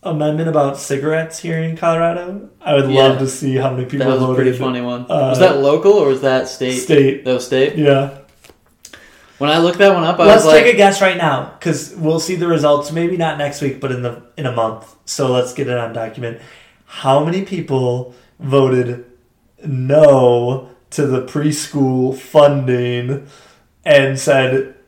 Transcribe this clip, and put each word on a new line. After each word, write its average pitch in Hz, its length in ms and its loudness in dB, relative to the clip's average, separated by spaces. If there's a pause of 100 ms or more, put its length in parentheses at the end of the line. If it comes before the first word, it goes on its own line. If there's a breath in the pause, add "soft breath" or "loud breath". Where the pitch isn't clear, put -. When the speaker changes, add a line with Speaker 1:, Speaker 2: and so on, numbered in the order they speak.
Speaker 1:
amendment 156 440 -4
about 143 300 -2
cigarettes 156 600 -4
here 165 180 -6
in 165 180 -6
Colorado. 170 760 -4 (120)
I 147 140 -2
would 135 160 2
Speaker 2:
Yeah. 135 160 4
Speaker 1:
love 131 120 2
to 135 80 -2
see 131 280 -6
how 131 160 -2
many 127 140 -6
people 135 200 -4
Speaker 2:
That 131 80 0
was 131 80 0
a 127 60 0
Speaker 1:
voted. 127 160 -2
Speaker 2:
pretty 123 140 0
funny 127 240 -4
one. 123 280 -8
Speaker 1:
Uh, 139 220 0
Speaker 2:
Was 131 80 -2
that 175 220 4
local 160 320 4
or 165 160 4
was 131 120 0
that 131 260 0
state? 127 300 -6
Speaker 1:
State. 135 480 0
Speaker 2:
That 127 80 0
was 123 140 -4
state? 135 280 0
Speaker 1:
Yeah. 139 340 2 (1300 soft breath)
Speaker 2:
When 143 100 -2
I 156 80 2
looked 175 220 0
that 196 160 6
one 170 80 0
up, 165 160 -2
I 170 80 4
Speaker 1:
Let's 214 180 6
Speaker 2:
was 156 80 8
like, 151 100 8
Speaker 1:
take 165 120 4
a - 20 -2
guess 196 240 4
right 185 160 2
now, 139 420 -2
'cause - 380 -6
we'll 160 220 -2
see 180 160 -6
the 170 120 -4
results. 147 440 0
Maybe 170 260 -4
not 160 220 -4
next 143 220 -6
week, 131 200 -6
but 131 100 -4
in 123 120 -6
the, 120 180 -8 (160)
in - 80 -8
a 123 60 -4
month. 110 440 -6 (100)
So 135 260 -4
let's 123 220 -2
get 135 140 -6
it 123 100 -4
on 117 140 -8
document. 113 460 -10 (480 soft breath)
How 139 400 0
many 180 160 -4
people 131 720 -6 (260 soft breath)
voted 127 680 0 (600)
no 127 1040 2 (220)
to 139 160 -2
the 127 160 -2
preschool 135 920 -2
funding 127 1080 0 (580 soft breath)
and 139 360 0
said 135 560 -2 (120)